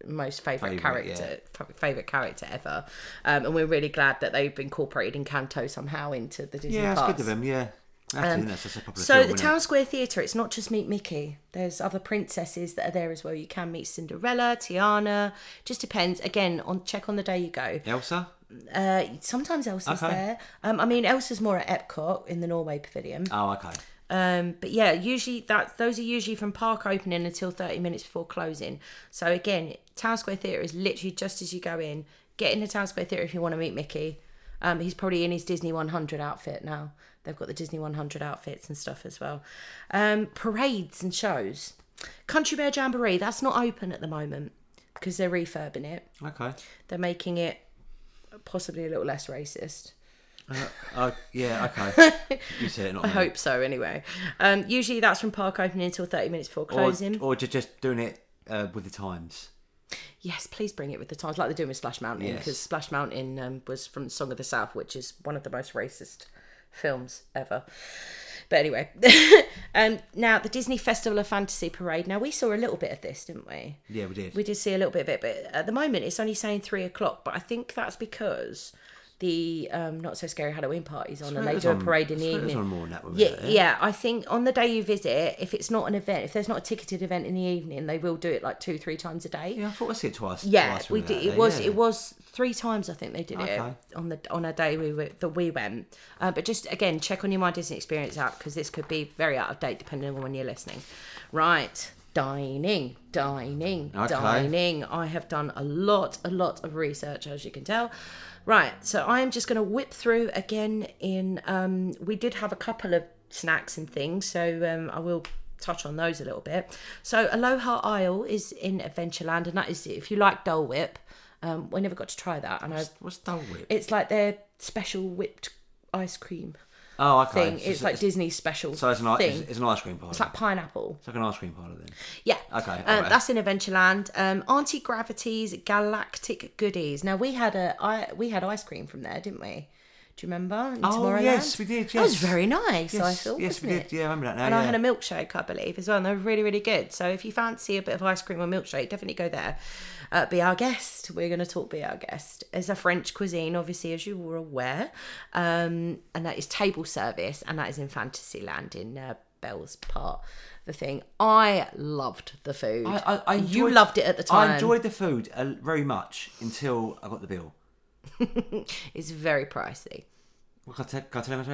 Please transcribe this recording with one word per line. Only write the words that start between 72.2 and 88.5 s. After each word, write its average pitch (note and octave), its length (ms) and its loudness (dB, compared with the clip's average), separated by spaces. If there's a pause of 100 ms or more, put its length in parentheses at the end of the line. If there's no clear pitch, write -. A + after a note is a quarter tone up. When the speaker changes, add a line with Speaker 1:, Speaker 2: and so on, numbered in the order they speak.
Speaker 1:
saw A#3 240 2
a G#3 40 2
little A3+ 200 0
bit - 140 -4
of - 100 -10
this, - 240 -10
didn't - 220 -14
we? D2 300 -12 (120)
Speaker 2:
Yeah, G#2+ 160 -4
we F2+ 80 -8
did. F#2+ 220 -8
Speaker 1:
We G#3 80 0
did G3+ 140 -4
see G3 180 0
a - 20 2
little F#3 140 4
bit E3+ 100 0
of C3+ 80 -2
it, C3 120 0
but - 340 -4
at D#3 100 0
the G#3+ 60 -4
moment A#3+ 340 0
it's F#3 140 -4
only A3 160 -2
saying G#3 260 -2
three F#3+ 220 -4
o'clock. - 400 -4
But - 120 -4
I - 40 -4
think A#3 340 -6
that's - 220 -4
because - 800 -6 (460)
the, E3 520 -2
um, D#3+ 300 -4
Not E3 160 -8
So E3+ 100 -8
Scary D3+ 240 -4
Halloween D#3 320 -4
party's C#3+ 380 -10
on, C#3+ 80 -8
Speaker 2:
Swear C#3+ 100 -4
Speaker 1:
and - 80 0
they D3 40 2
Speaker 2:
it D#3 40 2
was F#3 80 0
Speaker 1:
do E3+ 60 6
a - 20 10
Speaker 2:
on, F3 100 2
Speaker 1:
parade D#3+ 300 4
in D#3 80 -2
the D#3+ 120 0
Speaker 2:
swear D#3 80 0
it - 40 -4
was D#3 80 0
Speaker 1:
evening. C3+ 60 0
Speaker 2:
on G2+ 100 0
more F2+ 140 -2
than E2+ 80 -6
that E2 160 -10
when E2+ 80 -8
we G3+ 100 8
Speaker 1:
Yeah, F3+ 80 8
Speaker 2:
were - 60 -6
there. A2+ 120 -4
Speaker 1:
yeah. F3+ 300 6
I G#3 140 2
think A#3 360 -2
on A#3+ 140 2
the C4 80 4
day A#3+ 160 4
you A3+ 160 2
visit, E3+ 560 0
if - 140 -6
it's - 180 -4
not A3 140 2
an G#3 100 0
event, F#3+ 300 -2
if - 80 -6
there's G#3 160 0
not A3+ 80 0
a - 40 -6
ticketed F#3+ 400 -6
event F3+ 240 -2
in E3+ 80 -4
the F#3 80 0
evening, D#3+ 460 -2
they D#3 100 -2
will E3 200 -2
do E3+ 120 -2
it, C#3+ 140 0
like, - 160 -4